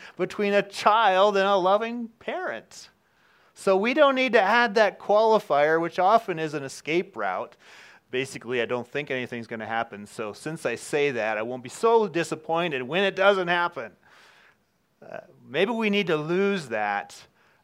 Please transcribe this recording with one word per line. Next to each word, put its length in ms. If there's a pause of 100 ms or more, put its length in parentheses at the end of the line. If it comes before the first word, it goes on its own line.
(180)
between 340
a 100
child 760
and 80
a 100
loving 520 (100)
parent. 720 (640)
So 240
we 160
don't 200
need 200
to 60
add 340
that 240
qualifier, 840
which 180
often 400
is 140
an 100
escape 540
route. 400 (540)
Basically, 500
"I 60
don't 200
think 240
anything's 360
gonna 180
happen, 420
so 280
since 320
I 80
say 380
that, 260
I 40
won't 200
be 80
so 360
disappointed 760
when 200
it 140
doesn't 320
happen." 480 (1040)
Uh, 160 (300)
maybe 240
we 180
need 160
to 100
lose 520
that 580 (380)